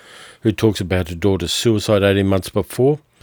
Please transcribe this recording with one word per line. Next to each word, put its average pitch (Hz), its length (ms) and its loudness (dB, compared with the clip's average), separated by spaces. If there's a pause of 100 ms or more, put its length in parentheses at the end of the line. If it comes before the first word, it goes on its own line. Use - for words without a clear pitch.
(420)
who 113 100 0
talks 104 300 0
about 90 260 -2
her 87 80 -10
daughter's 87 380 -2
suicide 104 500 0
eighteen 98 240 2
months 98 220 -2
before. 127 500 -2 (240)